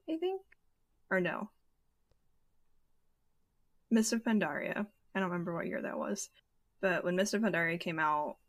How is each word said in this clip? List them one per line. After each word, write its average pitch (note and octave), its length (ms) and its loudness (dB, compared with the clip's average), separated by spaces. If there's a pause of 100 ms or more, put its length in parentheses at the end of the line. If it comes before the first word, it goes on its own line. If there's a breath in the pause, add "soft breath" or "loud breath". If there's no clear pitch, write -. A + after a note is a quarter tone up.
(100)
I D#4+ 80 -2
think? F#4 240 -4 (680)
Or F#3+ 100 2
no. F3 280 -2 (2500)
Mist A3 220 4
of A3+ 100 0
Pandaria. G3+ 640 0 (280)
I F#3+ 60 0
don't F#3 100 0
remember F3 240 -2
what E3 120 -4
year - 160 -4
that - 160 -4
was. - 300 -4 (520 soft breath)
But F#3 240 0
when F3 120 0
Mist G3+ 180 2
of G#3+ 80 2
Pandaria E3+ 380 2
came E3 180 -4
out, D3+ 380 2 (120)